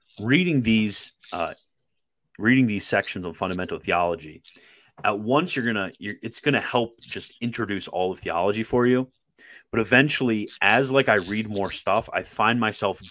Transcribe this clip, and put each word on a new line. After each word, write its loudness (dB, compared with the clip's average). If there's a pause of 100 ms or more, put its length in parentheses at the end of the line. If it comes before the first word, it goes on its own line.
(200)
reading 2
these, 0 (200)
uh, -6 (840)
reading 4
these -4
sections -2
on -8
fundamental -4
theology, -2 (640)
at 0
once 0
you're -2
gonna, -2
you're, -10
it's -10
gonna 2
help -2
just -12
introduce -4
all -2
of -12
theology 0
for 2
you. 2 (600)
But 0
eventually, 2 (120)
as, 4
like, 4
I 6
read 0
more -2
stuff, 0
I -2
find 0
myself -2 (100)